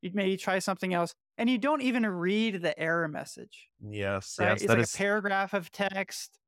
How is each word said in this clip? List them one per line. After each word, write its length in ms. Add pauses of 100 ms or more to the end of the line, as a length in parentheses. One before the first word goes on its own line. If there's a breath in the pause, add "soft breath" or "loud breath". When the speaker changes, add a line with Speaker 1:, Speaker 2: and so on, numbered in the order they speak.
Speaker 1:
You 120
maybe 240
try 220
something 340
else, 220 (240)
and 100
you 80
don't 260
even 220
read 580
the 160
error 300
message. 600 (120)
Speaker 2:
Yes, 580
Speaker 1:
Right? 100
Speaker 2:
yes, 80
Speaker 1:
It's 100
Speaker 2:
that 40
Speaker 1:
like 80
a 40
Speaker 2:
is 140
Speaker 1:
paragraph 580
of 160
text. 680 (120)